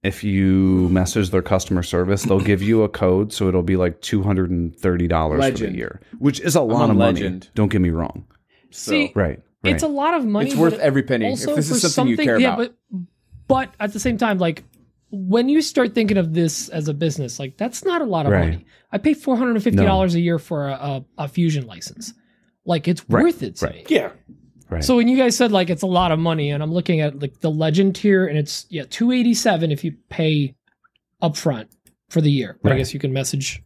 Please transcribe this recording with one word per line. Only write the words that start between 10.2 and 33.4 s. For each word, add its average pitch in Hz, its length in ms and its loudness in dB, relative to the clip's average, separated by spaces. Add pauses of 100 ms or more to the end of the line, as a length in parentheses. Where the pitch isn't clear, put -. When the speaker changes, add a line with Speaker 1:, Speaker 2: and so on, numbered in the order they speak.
Speaker 3:
money, 214 240 0
Speaker 2:
It's 277 60 -2
worth 165 180 4
Speaker 3:
but - 60 -8
Speaker 2:
every 139 220 2
penny. 127 240 0
If - 40 0
Speaker 3:
also - 260 -2
Speaker 2:
this 151 140 -2
is 240 120 0
Speaker 3:
for 180 60 2
Speaker 2:
something 151 220 0
you 117 60 2
Speaker 3:
something, 302 100 0
Speaker 2:
care 220 120 2
Speaker 3:
yeah, 254 160 4
Speaker 2:
about. 240 200 -6 (160)
Speaker 3:
but, 190 100 -8 (480)
but 262 320 0
at 208 120 -4
the 208 80 -8
same 233 180 -2
time, 214 200 0
like, 170 260 -2 (460)
when 202 380 0
you 302 140 2
start 247 320 0
thinking 214 220 2
of 165 180 0
this 170 360 0
as 151 180 -4
a 151 60 -2
business, 143 440 -4
like, 135 180 -10
that's 233 280 -8
not 349 180 0
a - 20 -2
lot 175 220 -2
of 104 60 2
Speaker 1:
Right. 87 180 2
Speaker 3:
money. 82 160 -6 (260)
I 202 60 -2
pay 302 160 2
four 269 220 -2
hundred 233 260 0
fifty 208 220 4
dollars 190 300 2
Speaker 1:
No. 170 40 2
Speaker 3:
a 170 40 2
year 170 160 0
for 143 300 -6
a, 139 40 -6
a, 135 320 -8 (140)
a 147 100 -6
Fusion 151 380 -2
license. - 460 -16 (540)
Like, 165 220 -2
it's 175 200 -2
Speaker 1:
Right, 113 140 4
Speaker 3:
worth 330 200 2
it 104 140 -10
to - 100 -4
Speaker 1:
right. - 100 -6
Speaker 3:
me. - 120 -20
Speaker 2:
Yeah. - 220 2 (600)
Speaker 1:
Right. 82 120 -4
Speaker 3:
So 254 140 2
when 233 120 4
you 254 80 4
guys 247 200 2
said, 240 160 2
like, 185 180 2
it's 165 120 -4
a 202 40 -4
lot 180 240 2
of 160 80 2
money, 160 320 0
and 143 120 -4
I'm 156 100 -4
looking 170 280 0
at, 143 200 -2
like, 143 200 -8
the 160 100 0
Legend 160 440 2
tier, 190 320 2
and 151 120 -2
it's, - 320 -6
yeah, 151 180 -8
two 233 240 0
eighty-seven 214 580 2
if 147 140 -4
you 165 80 -4 (160)
pay 151 480 0 (680)
upfront 147 440 -2 (420)
for 165 120 0
the 151 100 4
year. 127 320 -2
But - 80 4
Speaker 1:
Right. 131 60 4
Speaker 3:
I - 20 0
guess 131 160 -4
you 139 40 -8
can 135 140 -4
message 135 540 -6